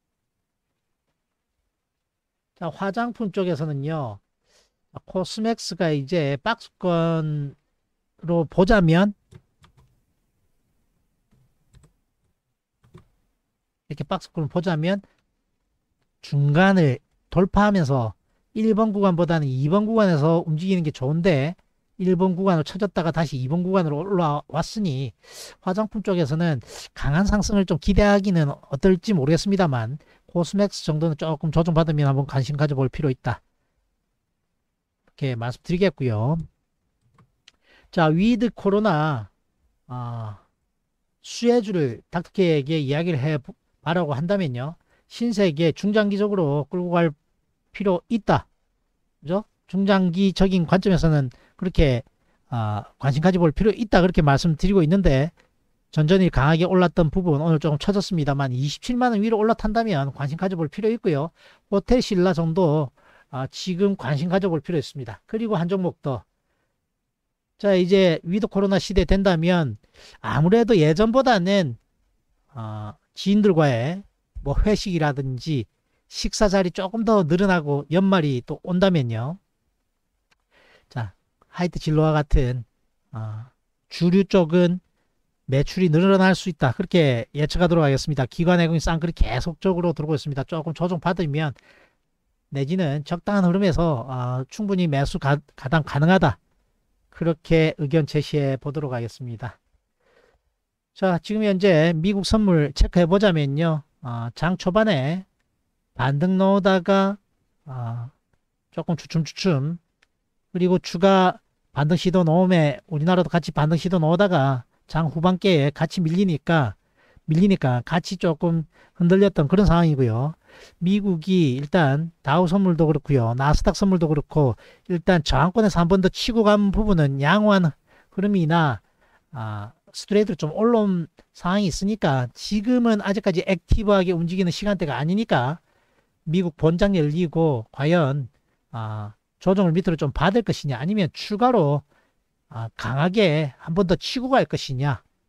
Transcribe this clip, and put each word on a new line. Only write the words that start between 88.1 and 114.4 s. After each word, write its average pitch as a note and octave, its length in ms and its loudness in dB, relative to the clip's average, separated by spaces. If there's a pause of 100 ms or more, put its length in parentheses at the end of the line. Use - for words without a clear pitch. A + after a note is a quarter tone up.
기관 F3 340 0
외국인 E3 200 0
쌍끌이 E3 320 -2
계속적으로 E3+ 800 0
들어오고 D3+ 220 -4
있습니다. C3+ 300 -4
조금 E3 280 -8
조정 F3 280 -4
받으면 D#3+ 520 -2 (960)
내지는 D3 560 -4
적당한 G3 400 -2
흐름에서, E3+ 640 0
아, B2+ 400 -6
충분히 G3 380 -2
매수 C#3+ 320 -2
가, D3 200 0 (180)
가담 D3+ 260 -2
가능하다, D#3+ 560 2 (720)
그렇게 D#3+ 720 0
의견 D3+ 280 0
제시해 C#3 500 -2
보도록 C#3+ 360 -8
하겠습니다. A#2+ 640 -10 (1400)
자, F#3 240 0
지금 G#3+ 260 -4
현재 F3+ 520 4
미국 G3 280 -2
선물 F3 480 2
체크해 - 340 2
보자면요, D#3+ 760 0 (180)
아, A#2 340 -8
장 F#3 220 -2
초반에 F#3 720 -2 (680)
반등 C#3+ 440 0
넣어다가, G3 800 2 (480)
아, A#2+ 440 -10 (600)
조금 E3 260 -6
주춤주춤, D#3+ 840 -4 (720)
그리고 F3+ 260 0
추가 F#3 600 2 (340)
반등 D3+ 240 0
시도 F3+ 280 2
넣음에 E3 640 2
우리나라도 E3+ 420 0
같이 E3+ 240 -4
반등 D#3 240 0
시도 F3+ 220 -2
넣어다가 D#3 640 2 (220)